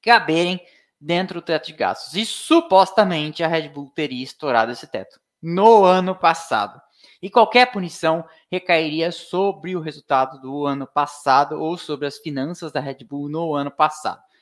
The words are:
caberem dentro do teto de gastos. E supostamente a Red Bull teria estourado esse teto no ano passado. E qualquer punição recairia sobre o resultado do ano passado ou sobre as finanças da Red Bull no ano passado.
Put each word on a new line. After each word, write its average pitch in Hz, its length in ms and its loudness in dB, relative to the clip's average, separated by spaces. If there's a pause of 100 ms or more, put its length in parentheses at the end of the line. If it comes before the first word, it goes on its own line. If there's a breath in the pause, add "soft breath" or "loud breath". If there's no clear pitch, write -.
caberem 175 580 2 (400 soft breath)
dentro 170 420 -4
do - 40 -14
teto 160 220 -2
de 160 60 -16
gastos. 95 420 -4
E 220 100 -2
supostamente 190 1160 2
a 160 40 2
Red 160 220 -2
Bull 143 260 -14
teria 131 280 -6
estourado 120 480 0
esse - 160 -14
teto - 320 -12 (220)
no 196 440 6
ano 185 280 4
passado. 139 680 -2 (400 soft breath)
E 190 80 -10
qualquer 247 420 4
punição 165 540 -4 (260 soft breath)
recairia 160 580 0
sobre 180 640 -4
o 180 60 -6
resultado 143 640 -2
do 139 240 -6
ano 139 200 -4
passado 143 760 0
ou 160 160 -4
sobre 147 280 -8
as 143 120 -8
finanças 151 560 -8
da 139 80 -4
Red 135 240 -10
Bull 143 240 -10
no 160 240 -4
ano 143 180 -4
passado. - 500 -2 (200)